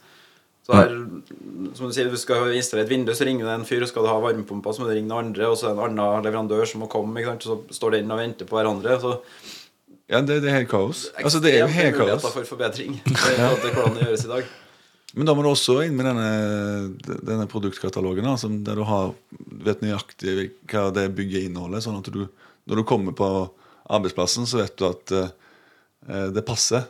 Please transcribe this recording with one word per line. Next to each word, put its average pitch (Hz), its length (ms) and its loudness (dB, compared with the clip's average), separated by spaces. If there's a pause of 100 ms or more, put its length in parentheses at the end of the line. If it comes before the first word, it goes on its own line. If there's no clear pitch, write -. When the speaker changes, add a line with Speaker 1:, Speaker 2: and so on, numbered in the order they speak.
(600)
Speaker 1:
Så - 140 -2
Speaker 2:
Nei. 98 100 12
Speaker 1:
her, 110 880 -8
som 127 160 -8
du - 20 -6
sier, 123 200 2
du 120 60 -4
skal 120 360 0
installere 113 320 0
et 117 80 0
vindu, 123 240 0
så 139 80 2
ringer 131 240 0
det 113 80 -2
en 113 80 -6
fyr, 120 160 0
og 120 80 -2
skal 113 140 -2
du 110 100 4
ha 110 80 2
varmepumpa, 104 500 -2
så 117 120 -6
må - 40 -4
du 110 60 0
ringe 107 160 -2
noen 113 240 -4
andre, 107 160 2
og 113 80 4
så 110 140 -2
er - 20 0
det 104 160 -2
en 107 100 -4
annen 104 240 2
leverandør 110 460 0
som 110 160 -8
må - 20 -8
komme, 110 300 -2
ikke 120 160 -4
sant? 113 160 -10
Så 110 80 -2 (160)
står 110 240 2
den 107 160 -2
og 110 80 0
venter 110 240 -6
på 110 160 0
hverandre, 110 400 2
så 123 160 -2 (960)
Speaker 3:
Ja, 117 100 4
det, 147 220 2
det 143 80 2
er 139 80 4
helt 120 100 -2
kaos. - 380 0 (100)
Altså, 151 240 2
det 151 140 8
er 120 60 8
jo - 40 6
Speaker 1:
ekstremt 165 160 2
Speaker 3:
helt 143 160 4
Speaker 1:
muligheter 101 240 2
Speaker 3:
kaos. 117 120 -2
Speaker 1:
for 127 100 -6
forbedring. 120 600 -6
Det 127 140 2
er 127 220 4
Speaker 3:
Ja. 123 160 6
Speaker 1:
hvordan 120 420 2
det 117 80 2
gjøres 113 200 2
i - 20 -8
dag. 127 160 -4 (680)
Speaker 3:
Men 147 120 -2
da 156 80 6
må 143 100 2
du 147 60 4
også 139 360 4
inn 156 100 -2
med 131 100 0
denne, 104 920 0 (260)
denne 110 240 -2
produktkatalogene, 98 800 -2
da, 135 100 0
som, 107 260 -4
der 104 120 -4
du 107 80 -2
har, 98 300 0 (520)
vet 104 160 0
nøyaktig 95 680 -4 (160)
hva 101 260 2
det 98 220 2
bygget 95 340 -2
inneholder, 90 320 -6
sånn 110 180 -6
at 95 120 -10
du, 98 160 -4 (400)
når 98 80 -2
du 110 80 2
kommer 101 300 0
på 98 160 0 (600)
arbeidsplassen, 98 580 0
så 117 140 0
vet 95 160 -4
du 95 100 0
at, - 240 -6
eh, - 1200 -6
det 104 140 -2
passer, 120 440 0